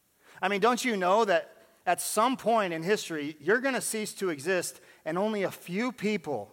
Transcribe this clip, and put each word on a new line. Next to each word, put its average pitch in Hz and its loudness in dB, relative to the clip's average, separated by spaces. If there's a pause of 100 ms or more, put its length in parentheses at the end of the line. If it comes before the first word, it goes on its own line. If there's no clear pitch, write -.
(400)
I 185 0
mean, 202 0
don't 233 2
you 240 0
know 190 4
that 175 2 (340)
at 175 2
some 240 2
point 208 2
in 160 -6
history, 165 -2
you're 196 2
gonna 254 0
cease 214 -4
to 190 -2
exist 165 -2 (240)
and 160 -2
only 214 0
a 160 -2
few 202 -4
people 160 -4